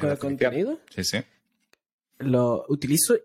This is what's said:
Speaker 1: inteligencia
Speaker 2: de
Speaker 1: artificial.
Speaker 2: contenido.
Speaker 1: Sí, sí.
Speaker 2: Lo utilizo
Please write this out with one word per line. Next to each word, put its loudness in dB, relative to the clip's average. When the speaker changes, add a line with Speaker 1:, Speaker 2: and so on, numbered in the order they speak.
Speaker 1:
inteligencia 2
Speaker 2:
de -2
Speaker 1:
artificial. -6
Speaker 2:
contenido. -20
Speaker 1:
Sí, -4
sí. -2
Speaker 2:
Lo 2
utilizo 2